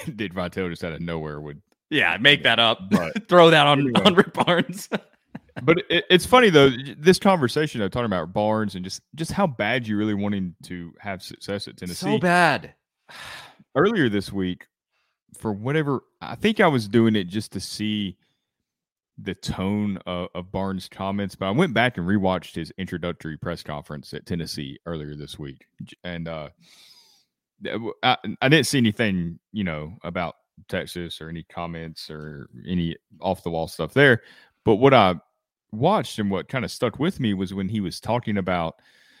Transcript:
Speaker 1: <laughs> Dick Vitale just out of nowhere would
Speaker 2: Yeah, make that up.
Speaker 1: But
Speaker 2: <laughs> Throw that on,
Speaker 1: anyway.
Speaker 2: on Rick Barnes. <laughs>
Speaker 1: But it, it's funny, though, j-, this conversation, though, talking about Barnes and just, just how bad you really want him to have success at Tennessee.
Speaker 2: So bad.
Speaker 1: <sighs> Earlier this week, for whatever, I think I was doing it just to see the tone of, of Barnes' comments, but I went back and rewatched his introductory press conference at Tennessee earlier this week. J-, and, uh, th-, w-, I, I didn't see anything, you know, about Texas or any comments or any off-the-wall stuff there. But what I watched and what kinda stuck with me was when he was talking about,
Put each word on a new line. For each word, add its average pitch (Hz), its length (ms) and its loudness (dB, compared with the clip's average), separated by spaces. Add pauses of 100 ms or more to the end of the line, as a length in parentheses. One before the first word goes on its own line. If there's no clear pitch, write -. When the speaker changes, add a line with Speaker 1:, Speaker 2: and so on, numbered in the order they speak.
Speaker 1:
<laughs> 120 100 -10
Dick 101 180 -6
Vitale 90 360 -4
just 80 140 -10
out 85 80 -6
of 76 80 -10
nowhere 78 400 -8
would 73 220 -14 (280)
Speaker 2:
Yeah, 92 280 2
make 139 240 6
that 117 160 2
up. 113 220 2 (100)
Speaker 1:
But - 220 0 (100)
Speaker 2:
<laughs> - 60 -14
Throw 170 220 10
that 151 180 6
on, 143 140 6
Speaker 1:
anyway. 127 220 0
Speaker 2:
on 190 100 6
Rick 190 200 4
Barnes. 175 600 0
<laughs> - 40 -2 (640)
Speaker 1:
But 165 160 4 (100)
it, 170 220 2
it's 180 160 6
funny, 240 240 6
though, 143 180 10
j-, 131 300 -6
this 175 200 6
conversation, 151 640 2
though, 98 80 0
talking 120 160 -2
about 92 300 -2
Barnes 107 400 0
and 90 100 -8
just, - 160 -12 (140)
just 160 180 -6
how 196 140 0
bad 117 420 -2
you 107 80 0
really 107 160 0
want 101 220 -2
him 92 200 -4 (100)
to 87 360 -12
have 98 220 -10
success - 440 -10
at - 120 -18
Tennessee. 90 160 -10 (100)
Speaker 2:
So 214 140 0
bad. 175 560 2 (340)
Speaker 1:
<sighs> - 60 -20 (600)
Earlier 180 360 2
this 101 200 -2
week, 92 360 -4 (720)
for 107 160 -4
whatever, 139 460 -2 (200)
I - 140 -12
think 220 260 0
I 190 60 6
was 123 220 2
doing 113 280 6
it 98 120 0
just 107 240 -6
to 98 80 -8
see 107 580 -6 (1000)
the 101 160 -6
tone 101 720 -4
of, 90 280 -6
of 90 180 -12
Barnes' 95 380 -4
comments, 98 440 -6
but 95 120 -6
I 95 60 0
went 151 200 2
back 117 240 2
and 85 100 -4
rewatched 92 480 0
his 82 220 -8
introductory 85 640 -8
press 85 240 -8
conference 73 500 -12
at - 140 -12
Tennessee 76 580 -8
earlier 76 300 -10
this 73 240 -14
week. 71 260 -14 (200)
J-, - 200 -20
and, 85 240 -10
uh, 78 200 -10 (1120)
th-, - 120 -8
w-, 110 280 -8
I, 127 140 4 (260)
I 131 60 4
didn't 143 180 6
see 143 120 0
anything, 98 600 0 (140)
you 104 120 -4
know, 78 400 -8
about 85 320 -6 (320)
Texas 85 520 -8
or 80 80 -14
any 82 160 -12
comments 82 640 -12
or 76 380 -14 (180)
any 85 300 -2 (240)
off-the-wall 85 480 -4
stuff - 260 -8
there. 131 280 6 (420)
But 110 120 4
what 135 160 6
I 95 240 6 (560)
watched 147 460 -2
and 104 120 -2
what 90 180 -4
kinda 117 200 -4
stuck - 300 -4
with 160 220 -4
me 110 140 0
was 95 180 -4
when 95 160 -4
he 110 120 -4
was 87 200 -6
talking 113 380 -4
about, 87 380 -2 (440)